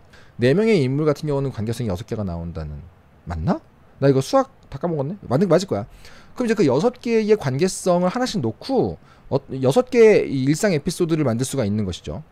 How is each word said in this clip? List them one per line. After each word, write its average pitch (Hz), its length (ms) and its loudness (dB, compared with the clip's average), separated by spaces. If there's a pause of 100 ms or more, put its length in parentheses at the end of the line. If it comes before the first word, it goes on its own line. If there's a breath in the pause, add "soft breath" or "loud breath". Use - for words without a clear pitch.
(360 soft breath)
네 123 180 4
명의 208 300 4
인물 135 220 0
같은 151 220 0
경우는 139 240 -2
관계성이 113 380 -4
여섯 92 160 -4
개가 107 180 -6
나온다는, 82 520 -8 (480)
맞나? 92 360 -4 (380)
나 139 100 2
이거 135 140 4
수학 269 300 0 (180)
다 - 80 -14
까먹었네? 160 440 -4
맞는, 156 260 0
맞을 180 200 2
거야. 104 200 -4 (480 loud breath)
그럼 247 100 -4
이제 220 80 2
그 214 140 2
여섯 165 340 0
개의 220 360 2
관계성을 175 680 0
하나씩 240 340 -4
놓고, 113 580 -2 (300 soft breath)
어, 139 80 0 (260)
여섯 - 260 2
개의 196 420 6
이 131 120 -2
일상 156 300 0
에피소드를 160 500 -2
만들 120 240 0
수가 135 180 -2
있는 104 200 0
것이죠. 87 360 -8 (100)